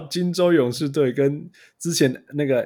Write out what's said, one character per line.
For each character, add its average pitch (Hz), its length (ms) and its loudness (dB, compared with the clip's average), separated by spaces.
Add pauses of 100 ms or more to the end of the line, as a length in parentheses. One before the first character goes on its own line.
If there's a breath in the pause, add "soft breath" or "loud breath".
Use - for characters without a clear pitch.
金 180 260 -4
州 175 220 2
勇 127 180 4
士 135 160 -4
队， 139 240 0
跟 143 380 -2 (300 soft breath)
之 170 140 -4
前 131 300 0 (100)
那 147 120 -2
个 127 200 2